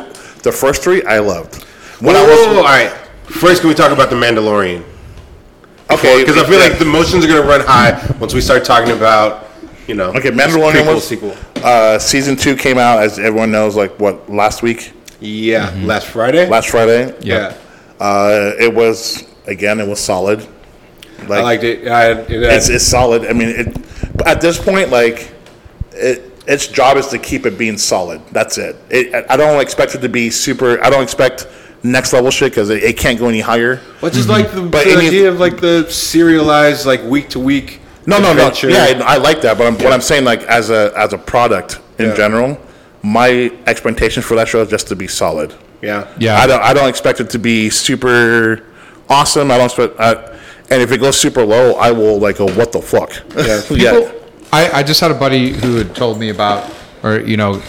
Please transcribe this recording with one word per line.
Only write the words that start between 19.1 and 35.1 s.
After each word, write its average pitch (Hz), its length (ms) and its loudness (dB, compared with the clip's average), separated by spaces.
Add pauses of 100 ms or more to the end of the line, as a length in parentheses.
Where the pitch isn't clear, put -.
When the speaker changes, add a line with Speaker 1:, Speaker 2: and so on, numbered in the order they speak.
Speaker 1:
again, 104 340 -4
it 101 60 -6
was 101 140 -6
solid. 101 460 -2 (760)
Speaker 2:
I 98 40 -16
Speaker 1:
Like, 101 160 0
Speaker 2:
liked 117 220 0
it. 117 240 -4
I, 117 240 4
it 113 180 -8
Speaker 1:
it's, 113 400 0
it's 120 160 0
solid. 117 400 2
I 110 60 -2
mean, 117 180 0
it, 117 260 -6 (500)
at 156 140 2
this 165 220 0
point, 190 280 -2
like, 117 420 -2 (600)
it, 120 400 -6 (140)
its 143 220 -2
job 135 280 2
is 135 120 -2
to 120 100 -6
keep 131 280 -8
it 98 120 -4
being 113 180 -4
solid. 87 460 -4 (100)
That's 110 260 -4
it. 98 180 -8 (140)
It, 123 240 -2
I, 123 200 -4
I - 20 2
don't 147 240 2
expect 131 360 -2
it 127 40 -12
to 123 80 -2
be 117 220 -2
super. 123 540 -2
I 127 40 4
don't 135 140 2
expect - 440 -2 (360)
next 127 300 -2
level 127 180 2
shit 131 240 0
'cause 104 160 0
it, 107 120 -2
it 117 140 0
can't 123 220 -2
go 120 100 -2
any 113 120 -2
higher. 117 400 -2 (200)
Speaker 2:
Well, - 100 -4
just 123 180 0
Speaker 3:
Mm-hmm. 208 140 2
Speaker 2:
like 202 100 -6
the, 185 100 -6
Speaker 1:
But 151 220 0
Speaker 2:
the 190 80 4
Speaker 1:
any 170 160 4
Speaker 2:
idea 190 200 4